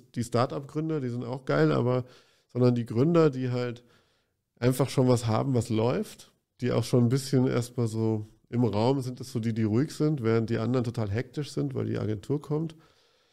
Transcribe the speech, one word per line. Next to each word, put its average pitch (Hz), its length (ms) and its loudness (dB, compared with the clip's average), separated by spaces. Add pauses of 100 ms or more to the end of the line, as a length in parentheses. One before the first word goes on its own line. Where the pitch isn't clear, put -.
(160)
die 120 80 -4
Start-up-Gründer, 147 760 -2
die 127 80 -4
sind 120 140 -6
auch 127 220 -10
geil, 151 260 2
aber, 123 340 0 (420)
sondern 123 260 4
die 117 120 0
Gründer, 156 440 4
die 131 220 -4
halt 123 320 -6 (760)
einfach 127 300 2
schon 131 180 2
was 117 200 4
haben, 127 260 0
was 117 160 0
läuft, 123 600 -2 (300)
die 120 100 -2
auch 120 120 2
schon 123 220 4
ein 117 40 2
bisschen 131 380 2
erstmal 123 400 -2
so 110 400 -2 (220)
im 120 140 0
Raum 117 380 2
sind, 123 180 -10
das 131 120 -14
so 123 80 -4
die, 113 140 -2
die 110 100 -2
ruhig 113 280 0
sind, 151 320 -2
während 113 260 2
die 113 80 0
anderen 120 260 -2
total 113 260 -4
hektisch 113 420 -6
sind, 143 240 -4
weil 110 100 -4
die 113 140 -4
Agentur 107 420 -4
kommt. 156 340 -6 (580)